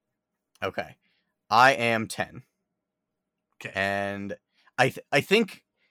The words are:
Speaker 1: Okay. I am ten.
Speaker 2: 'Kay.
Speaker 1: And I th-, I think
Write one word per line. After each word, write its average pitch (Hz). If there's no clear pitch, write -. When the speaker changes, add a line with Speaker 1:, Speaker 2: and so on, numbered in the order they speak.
Speaker 1:
Okay. 95
I 127
am 113
ten. -
Speaker 2:
'Kay. -
Speaker 1:
And 101
I 127
th-, -
I 143
think 214